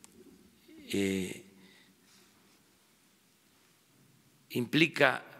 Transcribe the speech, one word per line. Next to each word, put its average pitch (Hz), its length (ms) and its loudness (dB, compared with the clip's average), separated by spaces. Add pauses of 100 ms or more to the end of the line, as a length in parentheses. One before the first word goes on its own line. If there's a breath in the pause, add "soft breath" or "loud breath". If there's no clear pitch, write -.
(920)
eh, 95 520 -2 (3000 soft breath)
implica, 135 760 2 (160)